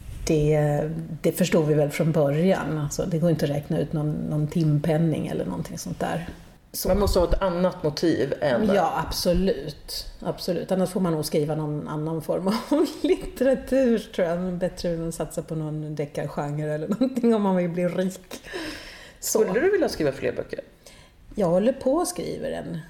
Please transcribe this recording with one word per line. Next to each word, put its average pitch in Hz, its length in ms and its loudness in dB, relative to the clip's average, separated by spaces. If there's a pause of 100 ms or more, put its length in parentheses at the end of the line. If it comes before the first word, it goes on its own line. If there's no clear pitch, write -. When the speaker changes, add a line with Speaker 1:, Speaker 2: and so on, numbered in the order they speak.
(280)
Speaker 1:
Det, 151 540 4 (400)
det 165 100 2
förstod 170 360 4
vi 156 60 4
väl 147 160 4
från 160 220 0
början. 156 640 2
Alltså, 147 280 -2
det 180 120 -2
går 170 120 4
inte 160 160 2
att 143 60 -2
räkna 151 280 -2
ut 151 140 -2
någon, 151 180 0
någon 151 360 -2
timpenning 156 800 2
eller - 180 -4
någonting 170 320 -8
sånt - 220 -8
där. 165 300 -4 (420)
Så. - 160 -4
Speaker 2:
Man 190 120 4
måste 196 200 4
ha 170 80 6
ett - 140 4
annat 180 420 0
motiv 147 580 2
än 196 340 2
Speaker 1:
Ja, 160 320 2
absolut. 170 960 0 (160)
Absolut. 170 500 -4
Annars 185 180 2
får 196 100 -2
man 175 140 2
nog 151 120 -2
skriva 151 300 0
någon 151 320 -4
annan 156 340 -4
form 165 260 -2
av 208 60 2 (180)
<laughs> 294 140 4 (160)
litteratur, 262 960 2 (180)
tror 180 120 2
jag. 175 120 0
Men 180 180 -4
bättre 180 320 -2
än 165 180 -2
att 165 80 -6
satsa 156 260 -4
på 160 140 -8
någon 156 400 -4
deckargenre 147 800 -4
eller 151 140 -4
någonting 233 480 2
om 208 60 2
man 190 140 2
vill 175 140 2
bli 175 180 0
rik. 185 540 -4 (800)
Så. - 200 0
Speaker 2:
Skulle 202 200 2
du 370 120 4
vilja 330 180 2
skriva 147 220 0
fler - 200 -4
böcker? - 280 -8 (760)
Speaker 1:
Jag 196 120 2
håller 196 260 4
på 262 200 0
och 349 140 2
skriver - 440 -6
en 165 280 -6 (100)